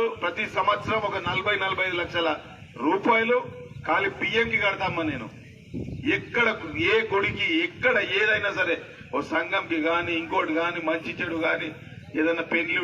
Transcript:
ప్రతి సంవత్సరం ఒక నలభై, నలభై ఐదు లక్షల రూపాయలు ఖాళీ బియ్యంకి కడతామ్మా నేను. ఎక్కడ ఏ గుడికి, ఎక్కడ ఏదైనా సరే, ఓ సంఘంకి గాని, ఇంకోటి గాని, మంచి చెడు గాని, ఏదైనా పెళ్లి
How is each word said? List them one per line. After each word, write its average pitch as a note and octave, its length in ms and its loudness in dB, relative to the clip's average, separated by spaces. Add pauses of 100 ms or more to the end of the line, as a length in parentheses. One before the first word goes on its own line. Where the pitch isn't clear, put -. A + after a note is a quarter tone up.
(220)
ప్రతి F3 220 -2 (140)
సంవత్సరం G3+ 500 2
ఒక G3 100 -2 (120)
నలభై, F#3+ 340 0
నలభై F#3 240 0
ఐదు F3+ 140 -2
లక్షల E3+ 280 0 (560)
రూపాయలు A3+ 520 4 (500)
ఖాళీ F#3+ 220 2 (100)
బియ్యంకి A3+ 440 0
కడతామ్మా F#3+ 460 0
నేను. B2 180 -6 (880)
ఎక్కడ A#3 320 0 (440)
ఏ - 40 6 (160)
గుడికి, - 360 0 (180)
ఎక్కడ - 300 2 (240)
ఏదైనా G#3+ 400 2
సరే, F3 160 2 (380)
ఓ C3 60 2 (120)
సంఘంకి E3+ 560 0
గాని, E3+ 240 2 (100)
ఇంకోటి E3 380 0
గాని, E3+ 200 0 (100)
మంచి E3 300 -2
చెడు E3 260 -2
గాని, D#3+ 240 0 (500)
ఏదైనా E3 340 2
పెళ్లి E3+ 300 0